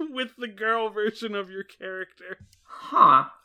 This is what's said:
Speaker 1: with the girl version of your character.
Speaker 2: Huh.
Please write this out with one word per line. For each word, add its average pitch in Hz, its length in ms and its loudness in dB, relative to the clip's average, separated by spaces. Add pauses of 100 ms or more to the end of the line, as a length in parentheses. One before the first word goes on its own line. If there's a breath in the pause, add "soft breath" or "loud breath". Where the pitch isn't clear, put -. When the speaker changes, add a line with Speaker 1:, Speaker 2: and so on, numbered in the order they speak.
Speaker 1:
with 254 280 -8
the 240 100 -10
girl 220 420 -4
version 214 460 -6
of 196 160 -8
your 196 120 -10
character. 190 760 -14 (240)
Speaker 2:
Huh. - 600 4 (200)